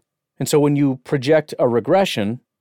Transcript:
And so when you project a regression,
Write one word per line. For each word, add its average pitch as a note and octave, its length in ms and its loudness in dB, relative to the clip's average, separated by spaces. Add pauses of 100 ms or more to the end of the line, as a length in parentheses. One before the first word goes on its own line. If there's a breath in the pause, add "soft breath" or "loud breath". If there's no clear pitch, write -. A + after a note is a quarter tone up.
(380)
And C3 100 -6
so D3+ 120 2
when D3 160 2
you C#3 280 0
project D3 540 -2
a D3+ 100 0
regression, A#2+ 720 -2 (220)